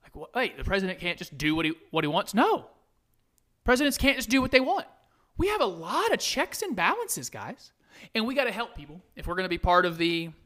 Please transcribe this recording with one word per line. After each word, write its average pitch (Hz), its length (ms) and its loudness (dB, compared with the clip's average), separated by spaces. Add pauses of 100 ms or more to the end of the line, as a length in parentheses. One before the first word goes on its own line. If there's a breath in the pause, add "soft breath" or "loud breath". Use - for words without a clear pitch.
Like, - 140 -20
"Wha-, 156 180 -14
wait, 240 220 -2
the 135 80 -10
president 190 340 0
can't 170 200 -6
just 160 180 -12
do 151 180 2
what 160 120 0
he, 156 80 0 (160)
what 160 140 0
he 147 40 0
wants?" 170 240 -2
No. 339 360 2 (960)
Presidents 254 340 4
can't 262 180 2
just 226 140 -6
do 262 100 6
what 254 100 -2
they 262 100 6
want. 349 260 -2 (500)
We 349 120 0
have 415 120 0
a - 60 4
lot 196 460 -2
of - 80 0
checks - 420 -4
and 370 120 -4
balances, 196 540 -2
guys. 113 440 -14 (420 loud breath)
And 220 120 0
we 262 80 -4
gotta 254 160 0
help 208 240 -8
people. 147 280 -16 (120)
If - 120 -12
we're 170 80 -4
gonna 185 160 -2
be 170 80 -2
part 180 260 6
of 165 140 0
the 170 320 0 (160)